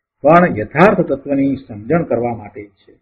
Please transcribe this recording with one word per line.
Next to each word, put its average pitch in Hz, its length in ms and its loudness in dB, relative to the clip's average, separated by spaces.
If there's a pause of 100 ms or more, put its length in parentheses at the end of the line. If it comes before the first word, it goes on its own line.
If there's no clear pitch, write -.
(220)
પણ 165 360 4
યથાર્થ 180 420 2
તત્વની 139 560 -2
સમજણ 120 480 -4
કરવા 120 300 -2
માટે 107 320 -16
જ - 40 -20
છે. - 320 -20